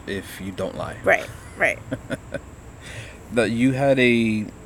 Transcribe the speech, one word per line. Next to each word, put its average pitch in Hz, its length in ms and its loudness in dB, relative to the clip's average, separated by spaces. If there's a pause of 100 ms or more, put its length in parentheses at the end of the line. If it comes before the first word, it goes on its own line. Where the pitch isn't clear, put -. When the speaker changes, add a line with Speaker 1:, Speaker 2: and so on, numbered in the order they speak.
Speaker 1:
if 98 340 -8
you 95 100 -8
don't 92 240 -6
lie. 80 280 -8
Speaker 2:
Right, - 260 2 (300)
right. 143 240 2
Speaker 1:
<laughs> - 60 -14 (1400)
That 110 200 2
you 123 220 4
had 135 260 4
a, 113 460 6 (200)